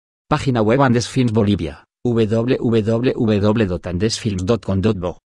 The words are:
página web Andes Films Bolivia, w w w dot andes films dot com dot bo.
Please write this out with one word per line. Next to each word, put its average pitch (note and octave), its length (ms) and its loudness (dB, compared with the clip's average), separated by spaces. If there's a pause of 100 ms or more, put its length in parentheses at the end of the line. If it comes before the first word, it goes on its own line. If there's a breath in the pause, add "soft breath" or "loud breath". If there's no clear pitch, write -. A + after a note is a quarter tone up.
(280)
página C3 340 0
web A2+ 200 2
Andes A#2+ 260 2
Films B2 240 0
Bolivia, G2 520 0 (200)
w A#2 220 2
w A2+ 1120 0
w G#2+ 260 2
dot F2 220 -4
andes F2+ 320 -4
films F#2 240 -4
dot A2 200 0
com G2 160 -2
dot G#2+ 160 0
bo. F2 220 -8 (120)